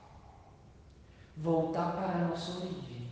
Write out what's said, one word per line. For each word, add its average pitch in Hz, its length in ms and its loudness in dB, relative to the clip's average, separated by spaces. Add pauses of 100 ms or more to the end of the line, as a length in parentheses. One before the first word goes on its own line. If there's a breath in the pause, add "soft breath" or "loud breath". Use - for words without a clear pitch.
(1400 loud breath)
Voltar 165 560 4
para 185 200 0
a 170 160 4
nossa - 300 -2
origem. 120 540 -6